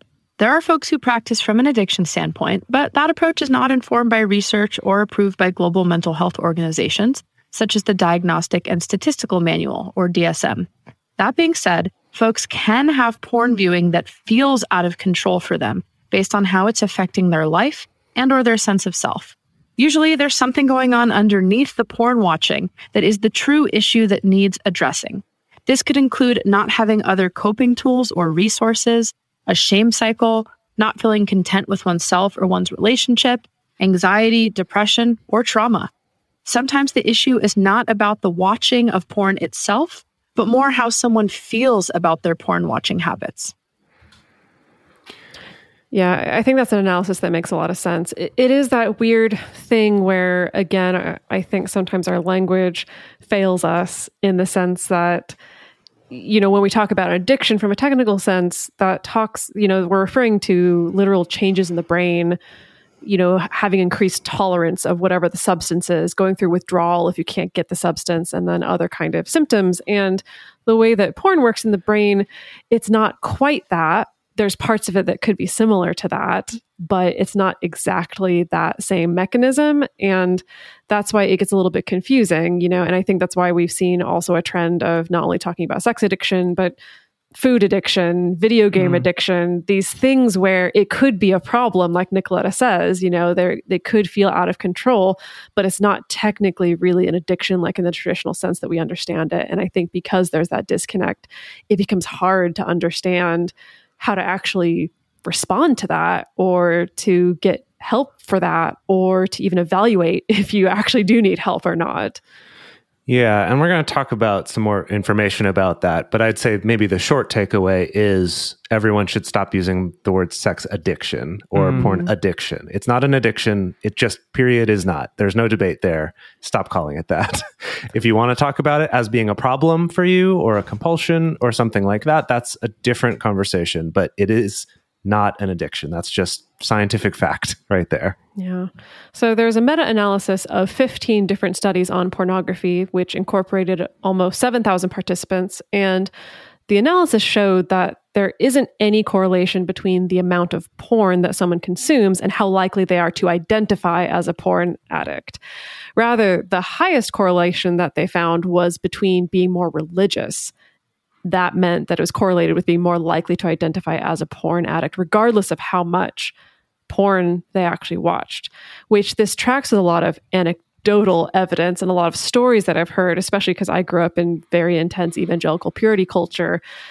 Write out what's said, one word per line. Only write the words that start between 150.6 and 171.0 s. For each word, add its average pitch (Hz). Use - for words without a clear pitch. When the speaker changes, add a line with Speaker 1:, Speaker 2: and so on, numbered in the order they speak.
Speaker 2:
porn 185
that 185
someone 175
consumes 196
and 196
how 202
likely 190
they 180
are 175
to 185
identify 175
as 175
a 170
porn 180
addict. -
Rather, 220
the 180
highest 320
correlation 180
that 170
they 175
found 170
was 175
between 180
being 180
more 175
religious. 170
That 180
meant 175
that 170
it 165
was 170
correlated 175
with 180
being 175
more 175
likely 165
to 180
identify 165
as -
a 160
porn 165
addict, 160
regardless 214
of -
how 180
much 175
porn 180
they 190
actually 170
watched, -
which 208
this 214
tracks 262
with 202
a -
lot 170
of 165
anecdotal 185